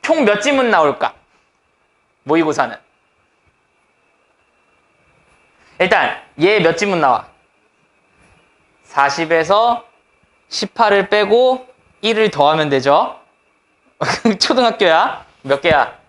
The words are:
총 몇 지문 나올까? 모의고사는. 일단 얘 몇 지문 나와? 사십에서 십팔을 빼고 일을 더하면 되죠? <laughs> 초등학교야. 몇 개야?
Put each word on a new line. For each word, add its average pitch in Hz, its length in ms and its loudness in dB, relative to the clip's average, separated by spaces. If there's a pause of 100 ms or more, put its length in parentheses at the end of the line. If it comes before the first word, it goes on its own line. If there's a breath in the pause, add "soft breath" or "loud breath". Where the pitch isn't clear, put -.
총 311 240 0
몇 208 160 0
지문 262 300 0
나올까? 147 420 0 (1080)
모의고사는. 143 520 -2 (3000 soft breath)
일단 180 420 -2 (180)
얘 202 200 2
몇 165 160 2
지문 190 260 -2
나와? 127 260 0 (1600)
사십에서 165 1040 0 (640)
십팔을 202 600 0
빼고 240 580 0 (340)
일을 220 300 0
더하면 151 380 0
되죠? 139 500 0 (800)
<laughs> - 400 -2
초등학교야. 220 840 0 (180)
몇 135 180 -2
개야? 147 360 0 (120)